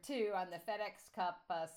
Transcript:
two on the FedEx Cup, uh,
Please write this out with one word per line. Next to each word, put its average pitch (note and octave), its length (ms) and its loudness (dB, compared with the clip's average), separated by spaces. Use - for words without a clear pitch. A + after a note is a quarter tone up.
two A3+ 340 2
on F#3 140 2
the F3 80 -8
FedEx G#3 580 -2
Cup, F3+ 360 0
uh, E3 260 0